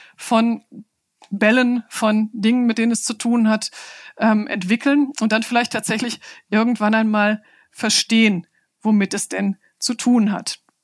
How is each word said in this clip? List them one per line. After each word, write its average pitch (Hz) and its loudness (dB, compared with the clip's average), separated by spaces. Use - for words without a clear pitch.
von 233 0
Bällen, 240 2
von 214 0
Dingen, 233 0
mit 226 0
denen 233 2
es 220 -4
zu - -4
tun 233 0
hat, 214 0
ähm, 214 2
entwickeln 262 0
und 220 0
dann 226 0
vielleicht 240 -2
tatsächlich 226 -4
irgendwann 220 0
einmal 214 0
verstehen, 214 0
womit 208 2
es 202 -6
denn 196 -4
zu - -4
tun 226 2
hat. - -8